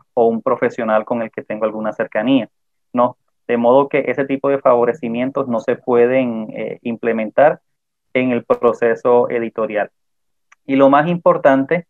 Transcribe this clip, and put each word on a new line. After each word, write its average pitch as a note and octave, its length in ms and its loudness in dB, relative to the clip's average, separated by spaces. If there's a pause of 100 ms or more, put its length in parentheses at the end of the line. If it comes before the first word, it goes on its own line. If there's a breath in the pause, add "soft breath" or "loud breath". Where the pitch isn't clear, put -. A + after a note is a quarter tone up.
(140)
o A#2 100 4
un A2+ 160 0
profesional A2+ 640 -2
con A#2+ 160 -4
el A2+ 100 -8
que - 120 -12
tengo A2 240 -6
alguna G#2+ 260 -6
cercanía, A2+ 560 -2 (460)
¿no? B2 240 0 (280)
De A#2+ 120 -2
modo C3 320 4
que C#3+ 160 -2
ese B2+ 180 -2
tipo C3+ 240 -4
de C#3 100 0
favorecimientos A#2+ 920 0
no A2+ 120 -2
se A#2+ 160 -4
pueden, A#2+ 800 0
eh, A2 240 -10
implementar A#2 800 -2 (540)
en B2+ 160 0
el A#2+ 120 -2
proceso A#2+ 880 0
editorial. A2 600 -6 (760)
Y C3+ 120 -2
lo C3+ 120 6
más D3 200 4
importante E3 800 2